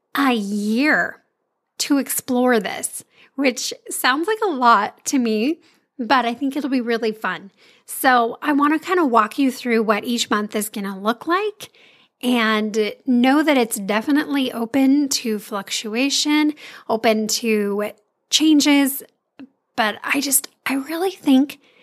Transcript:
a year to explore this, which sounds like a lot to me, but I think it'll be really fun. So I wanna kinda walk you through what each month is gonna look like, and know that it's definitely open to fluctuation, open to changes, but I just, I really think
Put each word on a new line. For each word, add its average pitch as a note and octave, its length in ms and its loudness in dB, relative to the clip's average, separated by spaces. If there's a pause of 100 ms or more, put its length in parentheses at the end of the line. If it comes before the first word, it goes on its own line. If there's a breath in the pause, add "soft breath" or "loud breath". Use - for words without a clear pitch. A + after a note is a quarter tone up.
(180)
a C4+ 160 2
year G#3 880 0 (560)
to C#4 220 0
explore B3 600 0
this, - 460 -8 (300 soft breath)
which - 380 -2 (160)
sounds C#4+ 380 0
like A4 160 -2
a G#4 60 2
lot A#3+ 560 2
to C#4+ 140 0
me, A#3 420 0 (380 soft breath)
but B3 260 2
I A#3 80 -2
think C4 220 -4
it'll D4 140 -4
be B3+ 120 0
really A3+ 300 -2
fun. F#3+ 400 -8 (340 soft breath)
So A#3+ 560 2
I D4+ 120 0
wanna C#4+ 260 2
kinda F4 260 0
walk A3 320 2
you C4+ 140 2
through A3+ 320 0
what G#3 200 0
each A#3+ 280 -4
month G#3 240 -2
is G#3 120 -4
gonna G3 320 -10
look A3 280 -4
like, G4+ 420 -4 (540 soft breath)
and A3 680 0 (140)
know C4 340 4
that D4 160 2
it's A#3 200 0
definitely B3 760 -2
open C4+ 580 2
to A3 300 -4
fluctuation, C4+ 1120 -2 (340 loud breath)
open A3 400 0
to G#3 640 -2 (380)
changes, C#4+ 720 4 (720)
but G#3+ 280 -2
I - 180 -2
just, C4+ 260 -2 (180)
I C4 100 -2
really D#4+ 360 -4
think C#4 480 2 (240 soft breath)